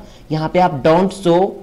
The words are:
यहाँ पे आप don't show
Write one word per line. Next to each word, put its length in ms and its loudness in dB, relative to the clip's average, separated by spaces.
यहाँ 180 -4
पे 100 0
आप 240 0
don't 320 2
show 240 0